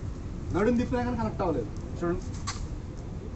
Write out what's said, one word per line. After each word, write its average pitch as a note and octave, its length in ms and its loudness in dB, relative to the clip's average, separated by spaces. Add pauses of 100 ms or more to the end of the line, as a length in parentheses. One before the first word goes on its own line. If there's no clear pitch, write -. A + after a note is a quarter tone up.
(540)
నడుం A3 260 6
తిప్పినా B3 260 2
కానీ B3 140 2
connect A3 240 0
అవ్వలేదు. D3+ 260 2 (300)
చూడండి, F3 260 2 (1080)